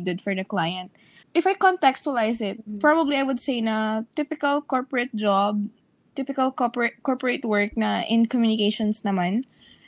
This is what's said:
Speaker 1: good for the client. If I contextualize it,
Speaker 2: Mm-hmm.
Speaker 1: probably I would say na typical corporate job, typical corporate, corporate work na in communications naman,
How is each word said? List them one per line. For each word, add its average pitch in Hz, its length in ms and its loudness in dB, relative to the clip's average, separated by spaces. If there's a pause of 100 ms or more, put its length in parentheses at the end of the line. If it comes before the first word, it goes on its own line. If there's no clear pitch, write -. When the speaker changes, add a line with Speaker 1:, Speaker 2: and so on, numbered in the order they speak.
Speaker 1:
good 185 180 -2
for 196 160 -4
the 190 80 -4
client. 180 480 -4 (400)
If 339 160 2
I 381 80 0
contextualize 262 880 2
it, 202 160 -6
Speaker 2:
Mm-hmm. 208 160 -10
Speaker 1:
probably 294 400 4
I 269 80 2
would 269 160 -2
say 254 200 0
na 220 520 0
typical 294 480 -2
corporate 254 560 -4
job, 208 520 2 (440)
typical 262 400 -2
corporate, 240 480 -2
corporate 254 460 -2
work 208 300 2
na 208 280 0
in 226 240 4
communications 220 720 0
naman, 196 440 0 (420)